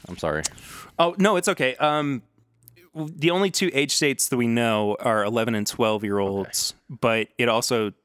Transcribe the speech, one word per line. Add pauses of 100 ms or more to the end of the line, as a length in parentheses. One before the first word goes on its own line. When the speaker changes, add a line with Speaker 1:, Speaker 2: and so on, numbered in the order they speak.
Speaker 1:
I'm
sorry. (560)
Speaker 2:
Oh,
no,
it's
okay.
Um, (720)
w-,
the
only
two
age
states
that
we
know
are
eleven
and
twelve-year-olds,
Speaker 1:
Okay.
Speaker 2:
but (100)
it
also (120)